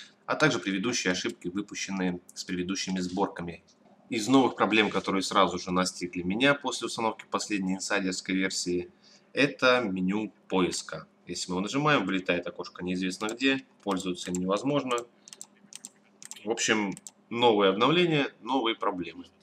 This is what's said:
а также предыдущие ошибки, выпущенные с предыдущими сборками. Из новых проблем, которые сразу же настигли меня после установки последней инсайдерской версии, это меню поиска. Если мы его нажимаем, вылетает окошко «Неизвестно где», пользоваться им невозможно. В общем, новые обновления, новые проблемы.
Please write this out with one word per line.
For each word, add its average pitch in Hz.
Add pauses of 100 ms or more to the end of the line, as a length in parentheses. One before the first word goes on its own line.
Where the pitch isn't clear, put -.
(260)
а 123
также 135
предыдущие 98
ошибки, 110
выпущенные 92 (140)
с -
предыдущими 92
сборками. 90 (460)
Из 107
новых 131
проблем, 107
которые 95
сразу 90
же 92
настигли 90
меня 117
после 123
установки 110
последней 98
инсайдерской 95
версии, 92 (420)
это 127
меню 98 (160)
поиска. 85 (200)
Если -
мы 90
его 95
нажимаем, 135
вылетает 92
окошко -
«Неизвестно 92
где», 135 (180)
пользоваться 92
им 90
невозможно. 123 (1500)
В 110
общем, 107 (360)
новые 107
обновления, 143 (140)
новые 113
проблемы. 90 (180)